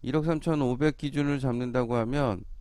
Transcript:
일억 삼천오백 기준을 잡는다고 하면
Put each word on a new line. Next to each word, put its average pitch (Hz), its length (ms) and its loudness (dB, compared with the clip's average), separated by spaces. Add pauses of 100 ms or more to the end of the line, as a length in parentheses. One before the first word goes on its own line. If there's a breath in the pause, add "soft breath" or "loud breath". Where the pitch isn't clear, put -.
일억 143 240 0
삼천오백 151 720 2
기준을 143 440 -2
잡는다고 123 560 0
하면 117 480 0 (160)